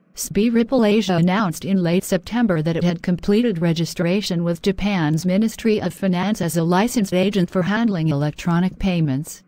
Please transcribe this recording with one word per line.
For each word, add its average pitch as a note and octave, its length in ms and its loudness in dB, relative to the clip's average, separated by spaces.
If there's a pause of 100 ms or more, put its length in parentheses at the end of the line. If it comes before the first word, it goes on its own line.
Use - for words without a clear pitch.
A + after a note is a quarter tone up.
(160)
sbi G#3+ 360 0
Ripple A#3 320 2
Asia G#3 320 2
announced F3+ 480 0
in F#3 180 0
late E3+ 200 2
September F#3+ 600 0
that E3 140 0
it D#3+ 60 -2
had F3 200 0
completed G3+ 580 0
registration E3+ 840 0
with E3+ 200 -2
Japan's F#3 640 0
Ministry G#3+ 540 0
of F3 140 -4
Finance F#3+ 460 0
as E3 160 -2
a E3 80 2
licensed F#3+ 500 0
agent F#3 360 0
for F#3 120 0
handling G3 460 0
electronic E3 720 0
payments, D#3+ 680 -2